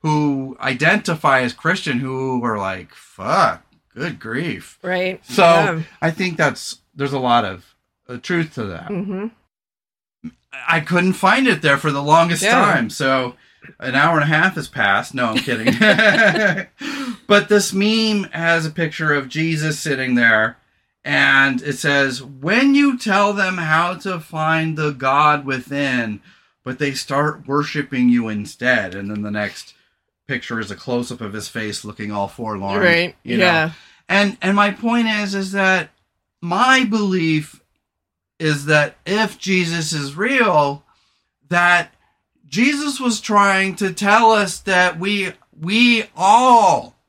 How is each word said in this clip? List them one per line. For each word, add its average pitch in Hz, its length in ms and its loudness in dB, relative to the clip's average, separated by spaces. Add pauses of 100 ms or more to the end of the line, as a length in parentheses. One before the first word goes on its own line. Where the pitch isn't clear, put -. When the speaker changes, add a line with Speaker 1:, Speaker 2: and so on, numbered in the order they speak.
Speaker 1:
who 143 580 -2
identify 151 800 0
as 123 100 -2
Christian 160 480 -4
who 131 460 -4
are 110 120 -2
like, 95 380 -8
"Fuck, 135 680 -2 (280)
good 139 280 -8
grief." 113 600 -8
Speaker 2:
Right. 185 440 -4
Speaker 1:
So 185 180 2
Speaker 2:
Yeah. 170 360 4 (220)
Speaker 1:
I 165 100 0
think 175 260 -4
that's, - 400 -2 (180)
there's 139 160 -4
a 139 80 -4
lot 120 240 2
of, 92 220 -8 (440)
uh, 123 80 -14
truth 165 380 -4
to 120 100 -6
that. 87 240 -10
Speaker 2:
Mm-hmm. 196 380 -8 (1400)
Speaker 1:
I 165 120 2
couldn't 175 340 0
find 240 340 2
it 170 140 0
there 143 160 4
for 151 140 -2
the 143 120 -2
longest 165 400 4
Speaker 2:
Yeah. 208 80 2
Speaker 1:
time. 190 380 2
So 131 460 -2 (440)
an 127 160 -6
hour 156 240 4
and 147 40 2
a 151 120 2
half 185 200 2
has 143 120 -8
passed. 104 460 0
No, 127 140 -2
I'm 113 100 -2
kidding. 123 360 -2
<laughs> 208 920 2 (600)
But 208 200 4
this 208 240 2
meme 214 520 0 (100)
has 165 320 0
a 160 60 -4
picture 156 420 -2
of 135 160 -2
Jesus 156 500 -2
sitting 131 360 -2
there, 113 420 2 (480)
and 139 560 2
it 139 160 -6
says, 139 440 0
"When 175 540 0
you 285 220 2
tell 208 340 0
them 190 260 -2
how 165 420 0
to 180 200 -6
find 160 580 -2
the 151 140 -2
God 143 540 2
within, 127 720 -4 (460)
but 127 120 -10
they 143 160 -2
start 143 540 -4
worshiping 139 640 0
you 120 180 2
instead." 104 680 -4
And 98 140 -10
then 107 120 -6
the 104 100 -6
next 104 420 -8 (540)
picture 123 320 -6
is 98 120 -8
a 98 40 -10
close-up 120 460 -6
of 104 100 -10
his 104 160 -12
face 107 380 -10
looking 104 260 -10
all 101 160 -4
forlorn. 104 540 -6
Speaker 2:
Right. 170 420 0
Speaker 1:
You - 140 -4
know? 185 80 4
Speaker 2:
Yeah. 165 260 2 (380)
Speaker 1:
And, 196 320 0
and 190 160 0
my 202 140 2
point 226 360 0
is, 208 260 -2
is 196 200 -6
that 190 360 0 (520)
my 247 420 2
belief 185 760 -2 (800)
is 147 260 -2
that 147 400 2
if 208 340 -2
Jesus 170 540 -2
is 143 240 -6
real, 180 680 2 (640)
that 175 460 2 (580)
Jesus 277 480 0
was 240 220 -2
trying 190 560 2
to 190 160 -2
tell 220 380 4
us 202 280 0
that 180 400 0
we, 196 320 -4 (280)
we 220 440 4 (120)
all 214 800 4 (140)